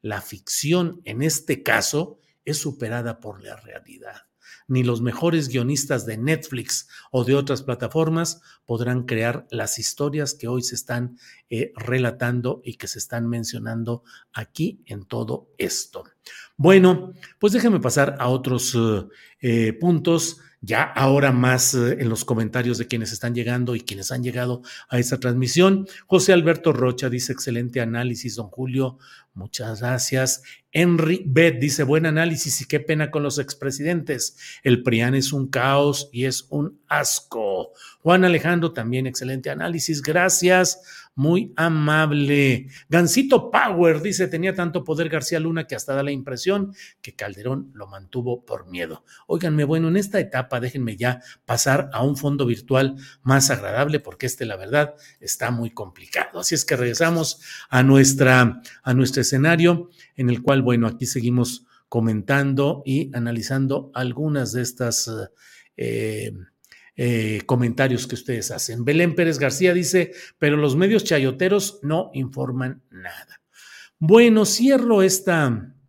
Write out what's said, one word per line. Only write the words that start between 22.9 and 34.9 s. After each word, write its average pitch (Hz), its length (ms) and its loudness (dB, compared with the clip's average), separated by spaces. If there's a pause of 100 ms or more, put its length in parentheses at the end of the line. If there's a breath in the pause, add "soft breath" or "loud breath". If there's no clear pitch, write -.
están 120 200 -6
llegando 123 420 -2
y 117 60 -6
quienes 98 300 -10
han 127 120 -4
llegado 123 400 -4 (260 loud breath)
a 123 100 2
esta 123 180 0
transmisión. 147 680 2 (200 loud breath)
José 185 260 6
Alberto 165 400 4
Rocha 127 360 0
dice, 123 220 -4
"Excelente 123 480 -4
análisis, 117 560 -4
don 110 140 -10
Julio". 127 480 -4 (380 loud breath)
Muchas 104 460 -10
gracias. 127 600 -2 (300 loud breath)
Henry 170 560 2
Beth 147 320 4
dice, 147 240 0
"Buen 156 240 2
análisis 160 520 -2
y 139 60 -10
qué 147 140 -2
pena 151 320 -2
con 151 100 -2
los 143 160 -2
expresidentes. 143 960 -4 (280 loud breath)
El 123 180 4
prian 120 320 2